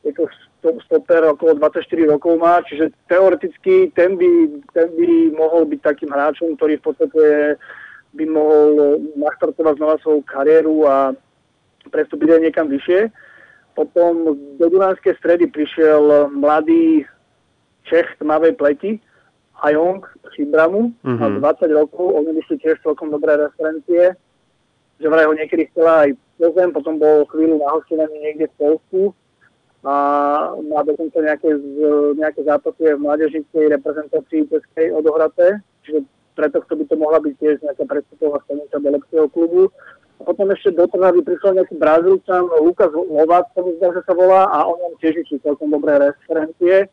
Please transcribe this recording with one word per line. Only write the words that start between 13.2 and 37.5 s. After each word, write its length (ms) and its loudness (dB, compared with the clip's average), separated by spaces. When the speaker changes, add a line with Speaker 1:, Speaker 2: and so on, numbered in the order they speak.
Speaker 1:
Potom 580 0
do 160 2
dunajskej 480 0
stredy 320 2
prišiel 800 2
mladý 720 2
Čech 220 0
tmavej 400 0
pleti, 400 -2
Ajong 400 0
z 120 -6
Ibramu, 440 0
Speaker 2:
Mhm. 160 -4
Speaker 1:
má 120 -2
dvadsať 400 -2
rokov, 400 -2
o 120 0
ňom 120 -6
vyšli 240 -6
tiež 240 -2
celkom 240 -6
dobré 320 -2
referencie, 720 -2
že 80 -4
vraj 180 4
ho 80 0
niekedy 380 -4
chcela 360 4
aj 20 0
Plzeň, 360 2
potom 240 -4
bol 320 4
chvíľu 320 0
na 80 -2
hostovaní 480 -4
niekde 320 -6
v 80 -20
Polsku 420 -2
a 100 -2
má 240 -4
dokonca 380 -4
nejaké 340 -2
z-, 640 -2
nejaké 240 -4
zápasy 400 -2
v 160 0
mládežníckej 680 -2
reprezentácii 720 -6
českej 400 -4
odohraté, 680 0
čiže 160 -4
preto 240 -2
by 100 -6
to 140 -2
mohla 240 0
byť 160 -6
tiež 240 0